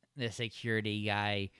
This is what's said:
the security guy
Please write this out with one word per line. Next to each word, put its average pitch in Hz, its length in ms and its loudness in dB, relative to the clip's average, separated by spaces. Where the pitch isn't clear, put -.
the 117 140 -2
security 107 720 0
guy 104 460 0